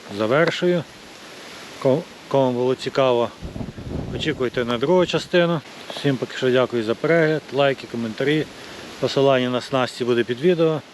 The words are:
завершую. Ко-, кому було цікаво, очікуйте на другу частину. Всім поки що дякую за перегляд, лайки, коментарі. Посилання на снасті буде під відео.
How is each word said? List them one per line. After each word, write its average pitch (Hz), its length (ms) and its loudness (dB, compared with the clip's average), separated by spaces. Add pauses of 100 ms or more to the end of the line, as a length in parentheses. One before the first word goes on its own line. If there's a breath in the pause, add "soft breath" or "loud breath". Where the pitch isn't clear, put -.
(180)
завершую. 156 680 2 (960)
Ко-, 139 220 2 (240)
кому 135 240 2
було 127 240 0
цікаво, 123 540 2 (840)
очікуйте 131 500 -2
на 120 120 0
другу 170 280 4
частину. 170 560 0 (340)
Всім 139 220 0
поки 117 200 -6
що 127 140 2
дякую 120 320 2
за 110 120 0
перегляд, 156 460 2 (120)
лайки, 135 380 0
коментарі. 131 540 -2 (540 loud breath)
Посилання 131 500 2
на 123 120 -2
снасті 127 440 -2
буде 120 180 2
під 120 180 -4
відео. 160 400 2 (120)